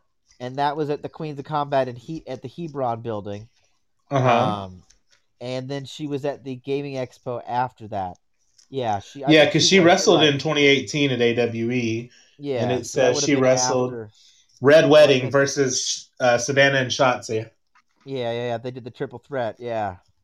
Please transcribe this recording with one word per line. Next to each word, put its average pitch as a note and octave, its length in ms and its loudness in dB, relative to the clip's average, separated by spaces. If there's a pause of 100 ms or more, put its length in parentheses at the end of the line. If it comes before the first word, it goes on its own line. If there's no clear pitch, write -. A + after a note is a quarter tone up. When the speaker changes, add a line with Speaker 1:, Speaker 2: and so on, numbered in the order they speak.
(400)
Speaker 1:
and B2+ 160 -10
that C#3+ 200 -2
was D#3 120 -4
at C#3+ 140 -4
the C#3 60 -10
Queens D3+ 300 -12
of C#3 60 -12
Combat C#3+ 440 -2
in A#2+ 80 -12
He-, D#3+ 300 -12
at B2+ 160 -12
the C3+ 60 -12
Hebron C3+ 540 -6
building. G#2 460 -8 (600)
Speaker 2:
Uh-huh. A#2 540 0
Speaker 1:
Um, F#2 180 -18 (580)
and B2+ 280 -8
then C#3 160 -8
she D3+ 220 -12
was C#3+ 180 -6
at C3+ 200 -6
the C3 120 -10
gaming C#3 380 -6
expo B2+ 520 -10
after A#2+ 420 -6
that. F#2+ 280 -6 (540)
Yeah, A#2 300 -2
she, C#3 240 -16
I C3+ 60 0
Speaker 2:
Yeah, D#3 120 6
Speaker 1:
think D3 120 2
Speaker 2:
'cause D3+ 80 2
Speaker 1:
she - 60 2
Speaker 2:
she F#3+ 120 6
Speaker 1:
went E3+ 40 6
to, F3 80 8
Speaker 2:
wrestled F#3 280 4
Speaker 1:
like D3+ 140 4
Speaker 2:
in C#3+ 40 -2
twenty D3 280 0
eighteen C#3 440 2
at A#2+ 120 -2
A A#2+ 120 2
W A#2 360 -2
E. A#2 400 -4 (280)
Speaker 1:
Yeah, C#3 240 -4
Speaker 2:
And A2 100 0
it B2 140 -4
Speaker 1:
so - 140 -4
that C3 60 4
Speaker 2:
says B2 80 4
Speaker 1:
would've C#3+ 120 -2
Speaker 2:
she C#3+ 80 2
Speaker 1:
been C3 100 2
Speaker 2:
wrestled B2+ 500 2
Speaker 1:
after. A2 160 -12 (500)
Speaker 2:
Red D3 300 8
Wedding C#3+ 320 8
Speaker 1:
Okay. B2+ 80 -4
Speaker 2:
versus, C3+ 800 0 (100)
uh, B2 160 4
Savannah C#3 440 2
and B2 100 -4
Shotzi. A#2+ 580 -2 (560)
Speaker 1:
Yeah, B2+ 280 -6
yeah, A#2+ 160 -6
yeah. A#2 100 -4
They B2 120 -10
did B2 140 -14
the B2 60 -12
triple A#2 280 -10
threat, A#2+ 400 -8
yeah. A2+ 380 -6 (260)